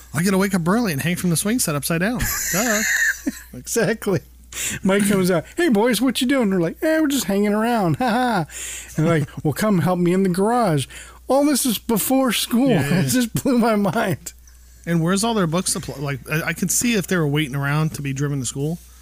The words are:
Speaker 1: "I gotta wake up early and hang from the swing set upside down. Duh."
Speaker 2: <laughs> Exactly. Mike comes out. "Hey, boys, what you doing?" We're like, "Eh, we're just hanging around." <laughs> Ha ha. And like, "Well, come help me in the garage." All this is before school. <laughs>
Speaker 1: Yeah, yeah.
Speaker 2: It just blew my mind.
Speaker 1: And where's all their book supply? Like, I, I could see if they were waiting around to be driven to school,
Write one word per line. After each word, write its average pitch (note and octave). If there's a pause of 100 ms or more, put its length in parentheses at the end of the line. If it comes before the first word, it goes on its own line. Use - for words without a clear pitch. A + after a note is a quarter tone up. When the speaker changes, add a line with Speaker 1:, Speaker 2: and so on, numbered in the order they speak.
(120)
Speaker 1:
"I D#3+
gotta F#3+
wake G3
up E3+
early A3
and C3
hang E3+
from F3+
the D#3+
swing A3
set D3+
upside D#3+
down. A3 (320)
Duh." A3 (360)
Speaker 2:
<laughs> -
Exactly. E3 (600)
Mike G3+
comes F#3+
out. E3+ (120)
"Hey, E4+
boys, A3
what C4
you C4
doing?" B3
We're F#3+
like, E3
"Eh, D#4+
we're D#4
just C4+
hanging G3+
around." G#3+
<laughs> -
Ha B3+
ha. A3+ (520)
And D#3
like, E3 (140)
"Well, D3+
come G#3
help F3
me F3
in F#3+
the F#3+
garage." F#3+ (400)
All C#4
this D4
is A#3+
before B3
school. B3
<laughs> -
Speaker 1:
Yeah, F3
yeah. F3
Speaker 2:
It C3+
just A#3+ (100)
blew B3+
my A3
mind. G3+ (500)
Speaker 1:
And E3
where's F#3+
all A#3
their G3
book E3+
supply? C#3+
Like, C#3
I, D#3
I E3+
could E3+
see A#3+
if F#3
they F#3
were D#3
waiting C#3+
around D3
to D3
be C#3
driven C#3+
to A#2+
school, D3 (240)